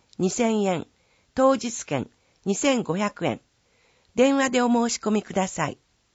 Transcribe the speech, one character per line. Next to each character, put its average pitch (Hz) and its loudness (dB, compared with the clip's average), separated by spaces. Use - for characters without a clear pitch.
二 185 0
千 226 0
円。 185 -2
当 262 4
日 - -8
券、 135 -4
二 196 0
千 262 0
五 165 -4
百 202 -4
円。 120 -2
電 269 4
話 269 2
で 247 2
お 247 2
申 233 2
し - -8
込 208 -2
み 208 2
く - -14
だ 190 0
さ 156 -4
い。 - -8